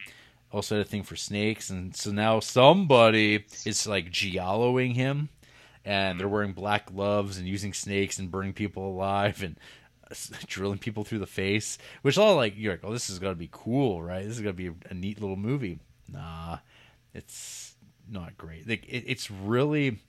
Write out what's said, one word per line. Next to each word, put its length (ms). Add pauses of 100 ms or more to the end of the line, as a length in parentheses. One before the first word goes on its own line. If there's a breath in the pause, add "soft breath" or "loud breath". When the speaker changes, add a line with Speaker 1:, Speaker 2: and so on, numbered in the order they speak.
(560 loud breath)
Speaker 1:
also 220
had 80
a 20
thing 140
for 140
snakes, 540
and 240
so 180
now 280
somebody 1040 (220)
is 200
like 240
gialloing 840
him, 340 (560 loud breath)
and 340
they're 80
Speaker 2:
Mm-hmm. 80
Speaker 1:
wearing 180
black 340
gloves 520
and 100
using 240
snakes 460
and 120
burning 220
people 340
alive 560
and 140 (540 loud breath)
s-, 200 (160)
drilling 320
people 260
through 160
the 60
face, 520 (240 loud breath)
which 160
all, 180
like, 200
you're 160
like, 120
"Oh, 80
this 160
is 120
gonna 160
be 140
cool, 520
right? 240
This 100
is 40
gonna 120
be 160
a, 60 (160)
a 40
neat 260
little 160
movie." 420 (300)
Nah, 500 (560 soft breath)
it's 640 (320)
not 280
great. 320
Like, 200
it, 180
it's 240
really, 800